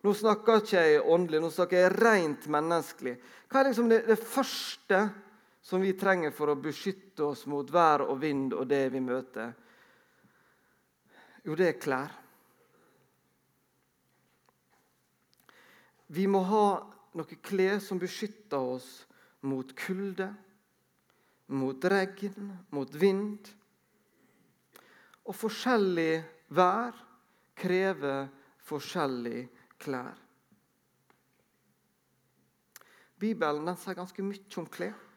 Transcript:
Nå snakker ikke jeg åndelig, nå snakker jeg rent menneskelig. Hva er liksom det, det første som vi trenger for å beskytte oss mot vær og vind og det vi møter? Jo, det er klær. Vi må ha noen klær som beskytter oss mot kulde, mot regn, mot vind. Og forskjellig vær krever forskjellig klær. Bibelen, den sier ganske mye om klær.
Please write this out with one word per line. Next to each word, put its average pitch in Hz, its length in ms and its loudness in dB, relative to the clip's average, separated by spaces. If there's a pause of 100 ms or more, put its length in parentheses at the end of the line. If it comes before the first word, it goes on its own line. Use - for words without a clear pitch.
Nå 202 160 2
snakker 214 460 4
ikke 185 240 4
jeg 151 180 6
åndelig, 165 400 4
nå 160 80 -2
snakker 180 300 4
jeg 185 160 6
rent 190 580 4
menneskelig. 151 580 -2 (380)
Hva 269 80 4
er 269 80 4
liksom 233 240 2
det, 226 160 6
det 220 140 6
første - 840 -2 (640)
som 185 180 -2
vi 190 140 0
trenger 185 340 2
for 147 220 0
å 139 40 -6
beskytte 151 680 -6
oss 139 220 -8
mot 143 180 -4
vær 151 400 4
og 139 160 -2
vind 135 320 -2
og 117 140 -2
det 139 160 2 (100)
vi 131 80 -2
møter? 123 480 -6 (1900)
Jo, 156 80 -4
det 175 140 4
er 147 100 0
klær. 139 360 -4 (4000)
Vi 170 200 0
må 196 180 4
ha 214 180 4 (480)
noen 160 280 -12
klær 190 400 0
som 190 200 -6
beskytter 185 560 -8
oss 127 300 -6 (580)
mot 131 320 -6
kulde, 190 480 -6 (1300)
mot 135 320 -4
regn, 196 640 -2 (240)
mot 143 240 -8
vind. 196 520 0 (1800)
Og 208 120 -10
forskjellig 185 840 0 (300)
vær 202 440 2 (600)
krever 165 680 -2 (400)
forskjellig 127 800 -6 (380)
klær. 127 340 -10 (3000)
Bibelen, 156 480 0
den 180 80 -6
sier 185 200 -10
ganske 185 280 -10
mye 202 320 -12
om 165 80 -10
klær. 190 320 -10 (180)